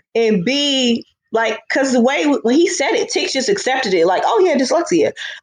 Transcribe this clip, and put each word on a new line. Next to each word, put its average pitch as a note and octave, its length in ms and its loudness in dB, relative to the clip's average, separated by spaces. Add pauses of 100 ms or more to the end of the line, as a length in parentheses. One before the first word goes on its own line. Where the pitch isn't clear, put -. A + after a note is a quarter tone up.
(160)
And A3 300 2
B, C4 600 0 (320)
like, A3 220 -2 (100)
'cause C4 240 0
the B3 80 4
way C#4 220 2
w-, C#4+ 180 0
when A#3 140 2
he E4+ 120 4
said D4+ 260 -2
it, A4+ 200 -2
Tix F#4 200 -2
just C4 140 -2
accepted A#3+ 460 -2
it. E3+ 140 4
Like, F3+ 180 0
"Oh, A#3 140 2
yeah, F4+ 180 2
dyslexia." B3+ 540 0 (320)